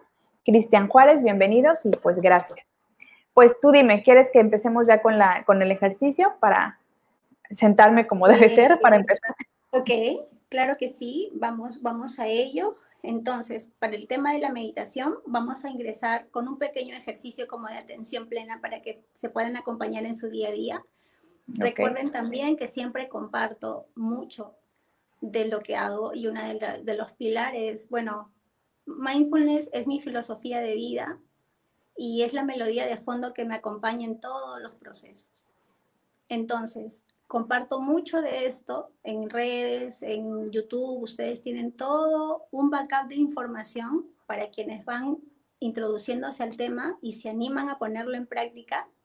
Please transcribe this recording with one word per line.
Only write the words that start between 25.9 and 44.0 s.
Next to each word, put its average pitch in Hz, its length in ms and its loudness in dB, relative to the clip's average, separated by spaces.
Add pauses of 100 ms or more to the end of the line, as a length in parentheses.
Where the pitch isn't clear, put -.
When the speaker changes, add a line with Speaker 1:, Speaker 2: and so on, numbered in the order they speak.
Speaker 2:
y 226 120 -10
una 220 200 -8
de 220 80 -10
la, 214 240 -10
de 220 160 -8
los 220 160 -10
pilares, 226 800 -8
bueno, 214 420 -8 (540)
mindfulness 294 880 0
es 247 140 -6
mi 277 140 -6
filosofía 240 600 -10
de 220 140 -6
vida 240 440 -10 (800)
y 233 260 -4
es 233 100 -4
la 277 100 -6
melodía 247 420 -4
de 233 120 -6
fondo 247 360 -10
que 233 120 -10
me 226 100 -8
acompaña 220 500 -8
en 226 140 -10
todos 262 420 -14
los - 140 -20
procesos. - 720 -20 (840)
Entonces, 226 720 -10 (240)
comparto 247 540 -6
mucho 320 400 -4
de 262 240 -6
esto - 460 -10 (120)
en 214 260 -10
redes, 240 720 -6
en 220 480 -10
YouTube. 247 520 -8
Ustedes 233 380 -10
tienen 240 300 -10
todo 311 800 -4
un 277 180 0
backup 269 380 -4
de 277 80 -16
información 247 880 -6 (200)